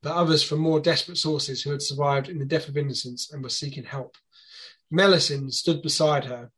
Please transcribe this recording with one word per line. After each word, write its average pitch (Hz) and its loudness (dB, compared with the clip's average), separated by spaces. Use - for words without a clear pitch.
but 147 -6
others 160 4
from 151 0
more 160 4
desperate 165 0
sources 143 -2
who 143 -4
had 139 -4
survived 139 0
in 175 -8
the 135 -4
death 156 -2
of 143 -4
innocents 127 -6
and 139 -12
were 123 -10
seeking 135 -6
help. 131 -10
Melisande 156 4
stood - 0
beside 151 2
her 120 -10